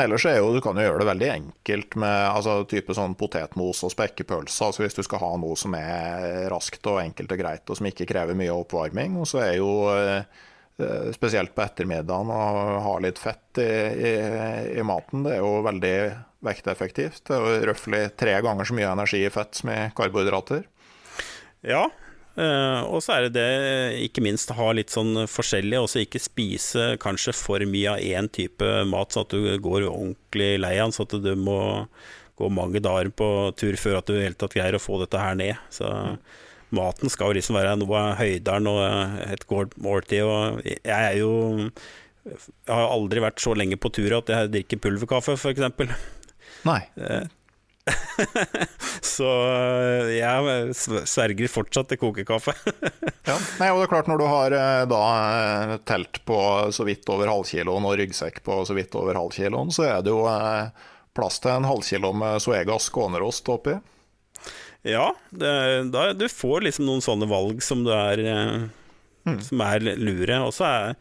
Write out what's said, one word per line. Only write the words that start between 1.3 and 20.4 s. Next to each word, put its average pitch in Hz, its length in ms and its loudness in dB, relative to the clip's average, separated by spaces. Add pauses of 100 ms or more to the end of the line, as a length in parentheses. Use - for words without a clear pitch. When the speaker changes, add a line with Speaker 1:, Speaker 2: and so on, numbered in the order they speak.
Speaker 1:
enkelt 80 640 -6
med, 104 400 2
altså, 104 320 2
type 101 260 -2
sånn 92 220 -2
potetmos 90 720 -2
og 92 100 -2
spekepølse, 98 720 -2
altså 104 180 0
hvis 101 120 -4
du 98 80 -2
skal 95 160 -4
ha 87 180 -2
noe 82 180 -4
som 98 200 -4
er 87 760 -4
raskt - 360 -6
og 101 120 2
enkelt 82 320 -6
og 92 80 -2
greit, 80 300 -6
og 101 80 -6
som 104 80 -4
ikke 90 220 -6
krever 87 280 0
mye 92 160 0
oppvarming, 87 680 -2
og 165 100 -4
så 135 180 -2
er 90 160 2
jo, 98 80 2 (260)
eh, 98 280 2 (560)
eh, 113 340 -4
spesielt 107 420 0
på 104 80 0
ettermiddagen 90 640 -4
å 104 540 0
ha 101 180 0
litt 92 200 -2
fett - 400 -8
i, - 20 2
i, 110 1160 0
i - 40 0
maten, 107 400 -2
det 143 140 0
er 95 80 0
jo 104 180 2
veldig 95 300 0 (500)
vekteffektivt. 107 800 -4
Det 139 140 -2
er 113 80 2
jo 110 260 2
røftlig 104 300 0 (160)
tre 104 240 4
ganger 104 240 0
så 120 80 -2
mye 101 180 2
energi 101 340 2
i 202 40 2
fett - 260 -4
som - 140 -6
i 110 80 -2 (180)
karbohydrater. 101 680 0 (1000)